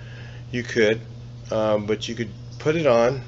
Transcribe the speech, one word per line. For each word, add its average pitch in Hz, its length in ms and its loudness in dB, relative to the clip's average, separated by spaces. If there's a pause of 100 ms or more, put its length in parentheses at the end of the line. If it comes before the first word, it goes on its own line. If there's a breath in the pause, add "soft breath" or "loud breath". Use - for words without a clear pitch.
(520 loud breath)
you 123 100 -4
could, 113 380 4 (500)
um, 107 360 2
but 107 200 -2
you 117 80 -6
could 113 160 -4 (280)
put 156 180 0
it 160 100 2
on 123 420 6